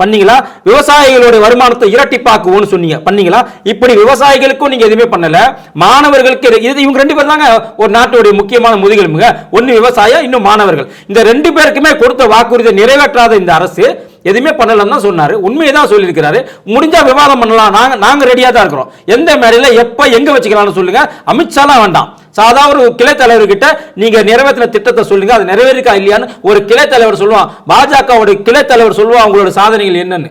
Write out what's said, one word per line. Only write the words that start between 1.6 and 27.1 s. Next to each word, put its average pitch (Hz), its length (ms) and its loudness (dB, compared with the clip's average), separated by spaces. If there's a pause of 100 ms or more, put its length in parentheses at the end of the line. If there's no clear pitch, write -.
இரட்டிப்பாக்குவோம்னு 220 800 0
சொன்னீங்க, 170 260 -2 (100)
பண்ணீங்களா? 196 340 0 (320)
இப்படி 247 280 0
விவசாயிகளுக்கும் 269 720 0
நீங்க 226 140 0
எதுவுமே 226 260 2
பண்ணல, 170 240 -2 (460)
மாணவர்களுக்கு 262 680 2
எது-, 220 200 2
இது, 277 160 -4
இவங்க 269 180 0
ரெண்டு 302 140 -2
பேர் 285 160 0
தாங்க 302 140 0 (360)
ஒரு 196 140 0
நாட்டுடைய 233 420 2
முக்கியமான 233 340 0 (100)
முதுகெலும்புங்க. 202 460 0 (280)
ஒண்ணு 240 220 0
விவசாயம், 240 480 2
இன்னும் 240 220 -2
மாணவர்கள். 190 400 -2 (220)
இந்த 220 180 2
ரெண்டு 311 260 0
பேருக்குமே 302 460 0
கொடுத்த 247 220 2 (100)
வாக்குறுதியை 233 480 0
நிறைவேற்றாத 247 600 0
இந்த 175 180 -2
அரசு 185 260 -2 (440)
எதுவுமே 262 280 -2
பண்ணலன்னு 220 360 0
தான் 202 140 -2
சொன்னாரு. 165 260 -2 (120)
உண்மையை 277 320 -2
தான் 277 140 0
சொல்லியிருக்கிறாரு. 175 460 0 (360)
முடிஞ்சா 320 260 0 (100)
விவாதம் 277 320 0
பண்ணலாம். 220 360 0
நாங்க, 262 160 0 (100)
நாங்க 277 260 0
ரெடியா 247 240 2
தான் 214 120 2
இருக்கிறோம். 143 240 -8 (260)
எந்த 320 140 0 (120)
மேடையில 240 260 2 (160)
எப்ப 269 240 -4 (100)
எங்க 285 180 0
வச்சுக்கலாம்னு 208 420 -2
சொல்லுங்க. 190 240 -2 (300)
அமித்ஷாலாம் 277 520 0
வேண்டாம். 156 260 -2 (260)
சாதாரண 269 460 2
ஒரு 240 120 2
கிளை 285 200 0
தலைவர்கிட்ட 226 500 2 (300)
நீங்க 214 280 0
நிறைவேற்றின 240 460 0
திட்டத்தை 226 360 -2
சொல்லுங்க, 202 300 0
அது 208 100 0
நிறைவேறிக்கா 240 560 0
இல்லையான்னு 208 280 -2 (140)
ஒரு 202 220 0
கிளை 240 220 0
தலைவர் 220 320 0